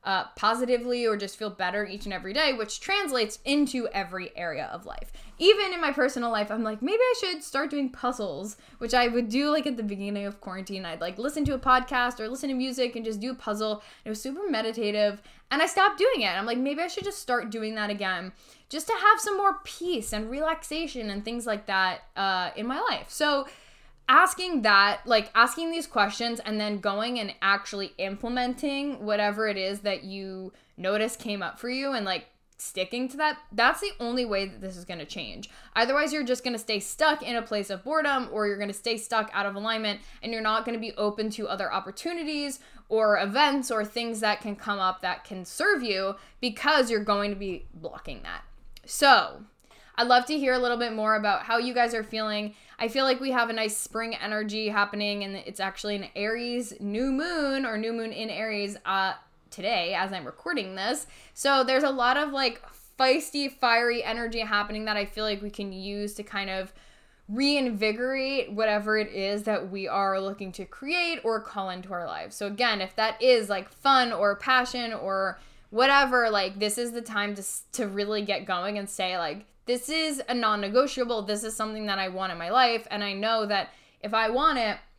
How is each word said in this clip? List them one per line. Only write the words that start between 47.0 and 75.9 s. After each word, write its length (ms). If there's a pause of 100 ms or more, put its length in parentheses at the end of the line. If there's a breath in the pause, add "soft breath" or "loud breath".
going 260
to 60
be 380
blocking 480
that. 200 (440)
So 580 (520 loud breath)
I'd 100
love 200
to 120
hear 160
a 40
little 200
bit 140
more 240
about 260
how 160
you 160
guys 180
are 120
feeling. 500 (240 loud breath)
I 80
feel 180
like 140
we 140
have 180
a 20
nice 240
spring 380
energy 540
happening, 560
and 100
it's 240
actually 380
an 180
Aries 640
new 320
moon 560
or 100
new 160
moon 200
in 180
Aries, 460 (100)
uh, 280 (360)
today 440
as 180
I'm 120
recording 520
this. 320 (260 loud breath)
So 300
there's 180
a 80
lot 260
of, 140
like, 320 (340)
feisty, 540
fiery 540
energy 360
happening 440
that 120
I 80
feel 200
like 180
we 80
can 220
use 420
to 80
kind 280
of 220 (540 soft breath)
reinvigorate 1300
whatever 460
it 100
is 360
that 240
we 200
are 320
looking 320
to 120
create 600
or 160
call 300
into 220
our 140
lives. 300
So 100
again, 340
if 140
that 260
is, 280
like, 240
fun 400
or 240
passion 560
or 480 (300 loud breath)
whatever, 600